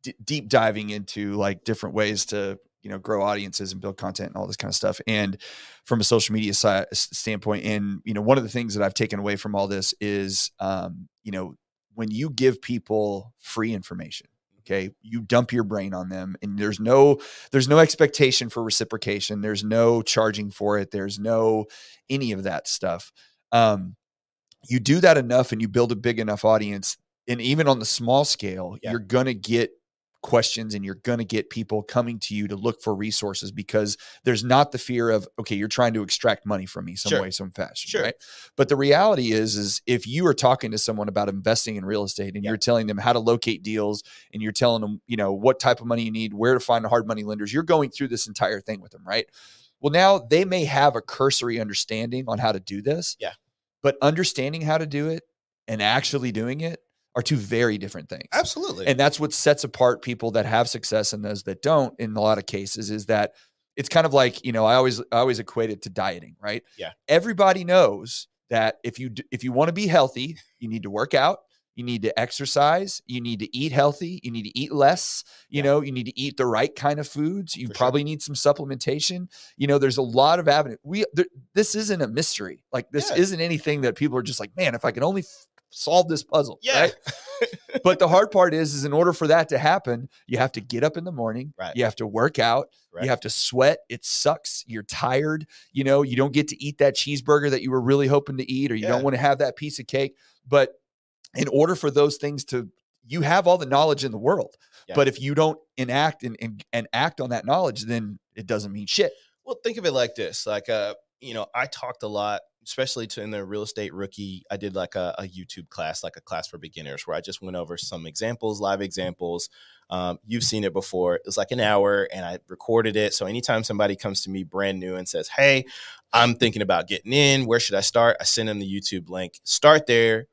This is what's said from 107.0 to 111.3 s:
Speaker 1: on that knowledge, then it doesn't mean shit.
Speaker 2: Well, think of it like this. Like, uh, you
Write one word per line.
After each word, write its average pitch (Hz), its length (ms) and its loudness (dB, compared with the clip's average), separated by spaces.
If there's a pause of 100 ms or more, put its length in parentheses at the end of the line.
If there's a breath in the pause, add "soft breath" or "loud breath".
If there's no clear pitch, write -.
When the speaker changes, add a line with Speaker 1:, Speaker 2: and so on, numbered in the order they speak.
Speaker 1:
on 127 100 -6
that 117 160 -4
knowledge, 131 380 0
then 110 340 -6 (160)
it 107 120 -14
doesn't 104 260 -4
mean 101 140 -10
shit. 185 260 0 (320 soft breath)
Speaker 2:
Well, 262 200 -8
think 226 140 -4
of 185 80 -4
it 151 60 0
like 123 240 0
this. 95 300 -6
Like, 104 220 -4
uh, 107 260 -2 (260)
you 131 120 -16